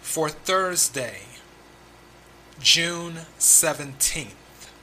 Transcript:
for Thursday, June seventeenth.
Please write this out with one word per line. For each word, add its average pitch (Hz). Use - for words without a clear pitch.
for 160
Thursday, 170
June 170
seventeenth. -